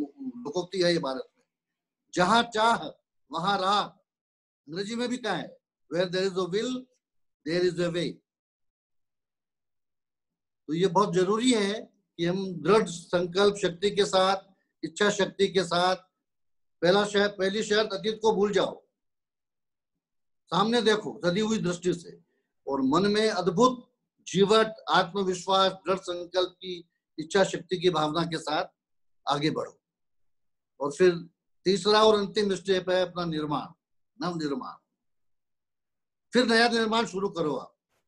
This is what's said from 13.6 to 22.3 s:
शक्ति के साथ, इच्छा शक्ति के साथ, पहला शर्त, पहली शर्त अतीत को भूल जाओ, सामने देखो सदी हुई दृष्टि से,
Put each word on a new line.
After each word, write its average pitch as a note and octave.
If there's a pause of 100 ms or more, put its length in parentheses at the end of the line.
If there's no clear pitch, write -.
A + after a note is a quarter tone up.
शक्ति F#3
के G3
साथ, F#3+ (480)
इच्छा G3
शक्ति F#3+
के F3
साथ, F3 (840)
पहला F#3+
शर्त, G3+
पहली G3
शर्त G#3+
अतीत G3
को A3
भूल G3
जाओ, E3 (1700)
सामने A3
देखो G#3
सदी F3
हुई A3
दृष्टि F3
से, - (460)